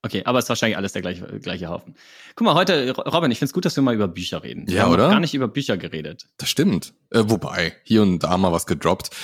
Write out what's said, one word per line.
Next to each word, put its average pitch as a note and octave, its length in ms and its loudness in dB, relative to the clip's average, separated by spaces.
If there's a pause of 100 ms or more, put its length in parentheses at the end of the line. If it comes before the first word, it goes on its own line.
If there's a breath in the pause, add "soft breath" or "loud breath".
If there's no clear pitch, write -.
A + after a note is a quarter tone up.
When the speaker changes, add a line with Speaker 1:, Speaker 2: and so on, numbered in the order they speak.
Speaker 1:
Okay, - 220 -4
aber B2 140 2
ist - 100 -2
wahrscheinlich A2 280 0
alles G2 160 -4
der G2+ 80 -6
gleiche, F2+ 240 -8 (140)
gleiche F2 300 -8
Haufen. - 260 -10 (400 loud breath)
Guck A#3 100 0
mal, F3+ 80 4
heute, D#3+ 400 2
Ro-, - 160 -6
Robin, D#3+ 220 2
ich A2 80 -2
find's C#3 140 -2
gut, F3+ 120 -2
dass E3+ 100 0
wir C#3 80 0
mal B2 120 2
über G#2 120 0
Bücher F2 360 -8
reden. - 240 -10
Wir F#2 80 -2
Speaker 2:
Ja, G2+ 80 4
Speaker 1:
haben F#2+ 80 4
noch E2 40 6
Speaker 2:
oder? A2 140 6
Speaker 1:
gar G3+ 100 4
nicht E3 140 0
über C3 140 -2
Bücher A#2+ 300 -2
geredet. D#2+ 500 -10 (100)
Speaker 2:
Das - 120 -6
stimmt. D3 440 0 (160)
Äh, A2+ 160 4
wobei, F2+ 580 -2
hier A2 200 6
und F2+ 160 4
da E2 180 0
mal F#2 140 4
was E2+ 160 0
gedroppt. F2 420 -2 (140 loud breath)